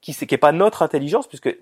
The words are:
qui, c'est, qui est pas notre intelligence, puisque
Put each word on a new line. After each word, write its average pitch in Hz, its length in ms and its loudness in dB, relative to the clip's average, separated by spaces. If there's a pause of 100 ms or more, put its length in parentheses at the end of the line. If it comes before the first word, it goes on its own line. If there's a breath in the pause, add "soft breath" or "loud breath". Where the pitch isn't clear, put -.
qui, - 100 -14
c'est, - 160 -10
qui - 80 0
est - 20 -4
pas 147 140 6
notre 185 300 0
intelligence, 156 440 -2
puisque - 360 -6